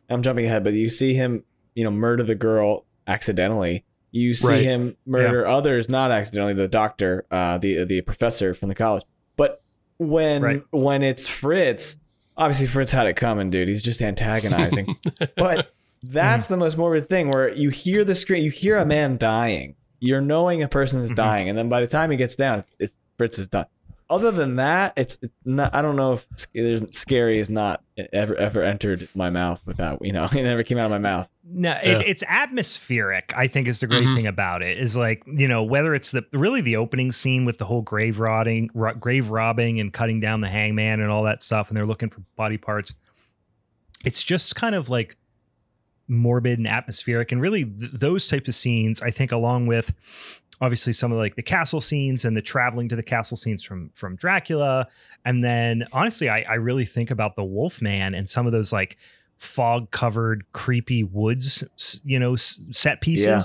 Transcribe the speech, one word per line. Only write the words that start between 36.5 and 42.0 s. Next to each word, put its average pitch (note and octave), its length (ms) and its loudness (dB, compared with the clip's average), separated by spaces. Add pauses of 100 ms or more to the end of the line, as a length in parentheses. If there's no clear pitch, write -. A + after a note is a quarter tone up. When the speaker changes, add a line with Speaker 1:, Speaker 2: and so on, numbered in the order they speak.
Speaker 3:
the A#2 140 0
opening B2 360 -2
scene B2+ 320 0
with A#2+ 140 -2
the G#2 80 -6
whole A#2 160 -2
grave G#2+ 360 -2
rotting, A2+ 540 0
ro-, A2+ 220 -2
grave A#2 340 0
robbing A2+ 500 0
and G#2 140 -4
cutting A2+ 280 0
down A2 200 -2
the G2+ 80 -2
hangman G#2+ 520 0
and G#2+ 100 0
all G#2+ 140 2
that G#2+ 180 -2
stuff, G#2+ 260 -2
and G#2+ 80 -4
they're G#2+ 80 0
looking A2 240 -2